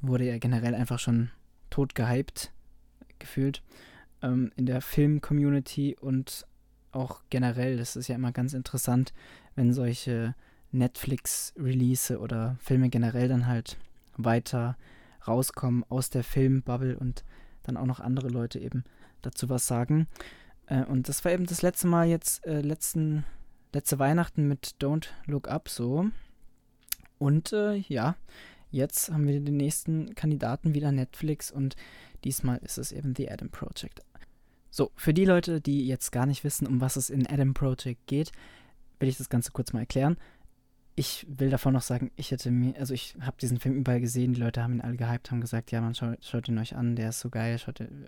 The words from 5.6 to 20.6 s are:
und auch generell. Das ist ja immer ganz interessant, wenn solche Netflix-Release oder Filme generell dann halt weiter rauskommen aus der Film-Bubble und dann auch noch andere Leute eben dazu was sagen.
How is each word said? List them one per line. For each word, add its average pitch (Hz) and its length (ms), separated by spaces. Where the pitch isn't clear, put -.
und 131 460
auch 131 360
generell. 127 480
Das 120 180
ist 123 140
ja 127 60
immer 127 180
ganz 131 220
interessant, 127 580
wenn 123 200
solche 120 600
Netflix-Release 127 1500
oder 113 400
Filme 131 300
generell 120 400
dann 123 180
halt 120 300
weiter 117 600
rauskommen 123 640
aus 127 180
der 123 160
Film-Bubble 131 760
und 127 240
dann 127 120
auch 95 100
noch 127 140
andere 127 280
Leute 120 300
eben - 260
dazu 127 300
was 127 160
sagen. 131 400